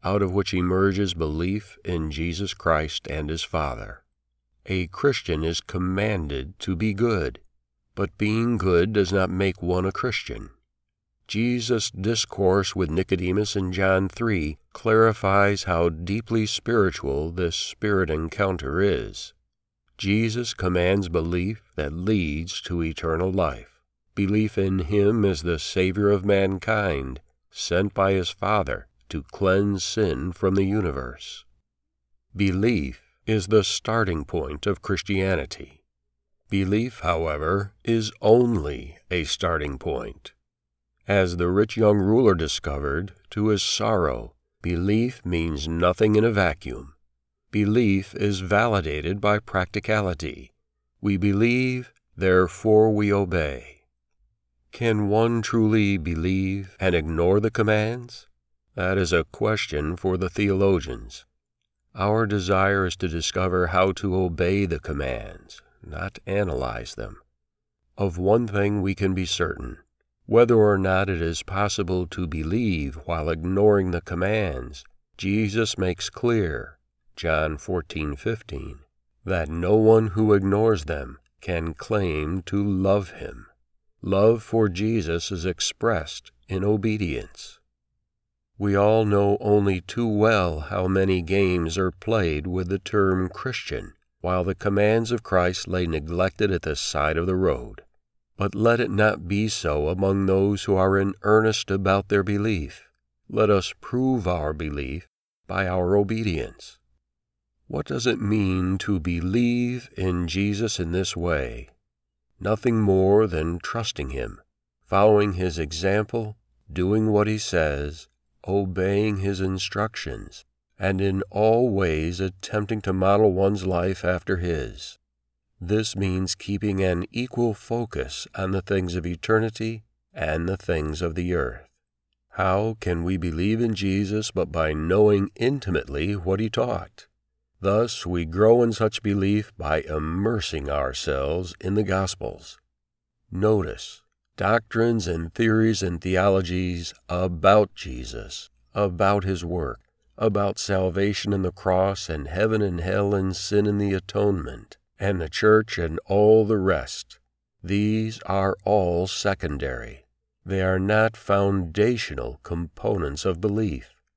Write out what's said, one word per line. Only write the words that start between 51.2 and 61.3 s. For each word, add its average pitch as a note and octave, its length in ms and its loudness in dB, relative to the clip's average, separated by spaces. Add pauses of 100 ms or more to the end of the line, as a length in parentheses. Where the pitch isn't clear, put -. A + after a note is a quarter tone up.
therefore F#2+ 760 4
we G#2 200 2
obey. F2 760 -2 (840)
Can G#2+ 380 0
one A2+ 320 2
truly G#2+ 560 2
believe F#2 840 -2
and F#2 160 2
ignore E2+ 460 2
the G#2+ 100 0
commands? A2 800 -2 (460)
That F#2+ 240 0
is F2 120 0
a E2 140 4
question F2 720 -2
for F#2 220 -2
the F2+ 100 -2
theologians. F#2+ 960 0 (720)